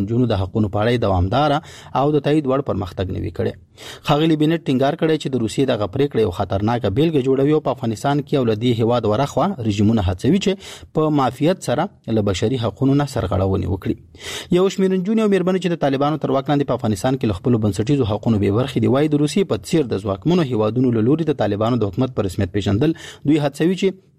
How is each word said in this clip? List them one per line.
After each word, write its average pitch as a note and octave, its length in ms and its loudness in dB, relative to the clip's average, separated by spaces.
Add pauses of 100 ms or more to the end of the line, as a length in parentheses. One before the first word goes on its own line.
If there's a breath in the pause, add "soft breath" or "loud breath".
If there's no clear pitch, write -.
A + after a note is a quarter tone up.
نجونو A#2 260 0
د G#2 140 0
حقونو G#2 300 0
په G#2+ 80 0
اړه A#2 120 2
یې A#2+ 120 0
دوامداره G#2+ 520 2 (440 loud breath)
او C#3 140 2
د C#3 120 2
تایید D3+ 240 2
وړ C3+ 180 2
پرمختګ F#2+ 460 -4
نه F#2+ 100 -6
وي F#2 140 -8
کړی. G#2 140 -2 (540 loud breath)
ښاغلي D#3 320 2
بینټ D#3+ 280 0
ټینګار C#3 340 2
کړی D#3+ 200 0
چې - 120 -6
د A#2 100 0
روسیې C3 280 0
دغه G#2+ 220 -2
پریکړه B2 320 0
یو G2 120 -4
خطرناکه G#2+ 600 -2
بیلګه D#3 300 2
جوړوي C3+ 300 4
او D3+ 100 2
په B2+ 80 -2
افغانستان C#3 500 -2
کې - 140 -2
او B2+ 100 2
له G#2+ 140 2
دې B2+ 80 2 (100)
هیواد A2+ 300 2
ورخوا C3+ 340 0 (220)
رژیمونه G#2 400 2
هڅوي A2+ 380 2
چې F#3+ 60 2 (460 loud breath)
په D#3 220 0
معافیت C#3 500 -2
سره C#3+ 160 0 (320)
له G2+ 140 0
بشري A2+ 320 -2
حقونو C3+ 380 2
نه C#3+ 120 0
سرغړونې F#2+ 600 0
وکړي. - 220 -4 (600 loud breath)
یو F#3 160 4
شمېر F#3+ 240 0
نجونې A3 260 0
او G#3 100 2
مېرمنې F#3 300 0
چې F#3 120 0
د - 100 -6
طالبانو C#3+ 400 0
تر C3 100 0
واک C3+ 160 -2
لاندې C#3+ 200 0
په A#2+ 80 0
افغانستان B2+ 400 0
کې A2+ 120 0
له F#2 80 -4
خپلو A#2+ 240 2
بنسټیزو A2+ 480 0
حقونو G#2+ 320 0
بې G2 160 2
برخې C3 240 -2
دي، A2 120 4
وایي D3+ 180 2
د D3 100 2
روسیې D#3+ 300 0
په G#2 160 -4
څیر D#3 240 2
د G2 100 -4
ځواکمنو D3 480 0
هیوادونو A#2 460 2
له G#2+ 100 2
لوري D#3 220 2
د C#3+ 140 0
طالبانو G#2+ 380 0
د G2+ 120 -2
حکومت B2+ 240 -2
په G2+ 100 -2
رسمیت F#2+ 300 -4
پېژندل G#2 380 0 (320 loud breath)
دوی D3+ 180 4
هڅوي D#3+ 360 0
چې F#3+ 80 2 (300)